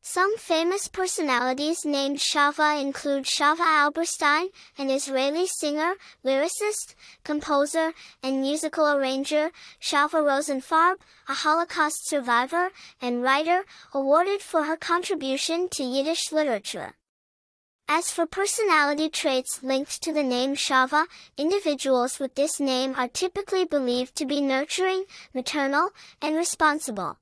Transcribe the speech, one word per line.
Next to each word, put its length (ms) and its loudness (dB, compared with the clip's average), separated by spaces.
Some 300 0
famous 500 0
personalities 1000 -2
named 320 0
Shava 600 2
include 460 -2
Shava 360 2
Alberstein, 880 2
an 140 -2
Israeli 560 0
singer, 480 0
lyricist, 720 -2
composer, 720 0
and 200 -2
musical 440 0
arranger, 640 0
Shava 420 2
Rosenfarb, 760 2
a 60 -6
Holocaust 760 0
survivor 640 2
and 220 -2
writer, 420 2
awarded 480 2
for 220 0
her 120 -2
contribution 920 -2
to 120 -4
Yiddish 480 -2
literature. 680 -4
As 220 0
for 160 0
personality 840 2
traits 540 -2
linked 400 -4
to 100 -4
the 100 0
name 320 0
Shava, 520 2
individuals 800 0
with 160 -6
this 260 0
name 380 0
are 100 -2
typically 560 -2
believed 520 -2
to 100 -4
be 160 0
nurturing, 640 0
maternal, 600 -2
and 160 -2
responsible. 840 -2